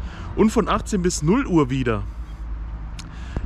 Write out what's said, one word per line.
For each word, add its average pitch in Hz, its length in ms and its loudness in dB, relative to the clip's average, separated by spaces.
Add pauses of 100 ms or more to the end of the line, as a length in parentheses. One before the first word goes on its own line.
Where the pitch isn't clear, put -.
(360)
und 214 140 6
von 208 180 4
achtzehn 196 340 0
bis 175 200 0
null 214 260 4
Uhr 156 220 4
wieder. 117 340 0 (1400)